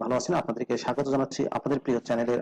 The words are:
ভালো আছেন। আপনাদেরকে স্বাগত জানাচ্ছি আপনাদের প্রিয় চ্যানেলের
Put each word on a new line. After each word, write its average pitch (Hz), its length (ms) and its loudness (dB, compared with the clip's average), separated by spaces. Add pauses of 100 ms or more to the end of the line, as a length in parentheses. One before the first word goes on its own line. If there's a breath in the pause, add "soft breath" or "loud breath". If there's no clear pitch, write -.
ভালো 120 160 0
আছেন। 175 200 -2
আপনাদেরকে 120 340 -2 (100)
স্বাগত 139 300 0
জানাচ্ছি 135 260 0 (160)
আপনাদের 135 280 0
প্রিয় 123 220 2
চ্যানেলের 120 360 2